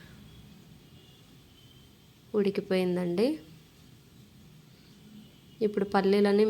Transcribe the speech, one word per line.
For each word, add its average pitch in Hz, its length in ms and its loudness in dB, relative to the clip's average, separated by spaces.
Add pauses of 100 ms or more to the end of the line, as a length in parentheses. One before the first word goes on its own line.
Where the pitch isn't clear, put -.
(2500)
ఉడికిపోయిందండి. 185 880 -2 (2500)
ఇప్పుడు 202 260 -4
పల్లీలన్నీ 202 560 4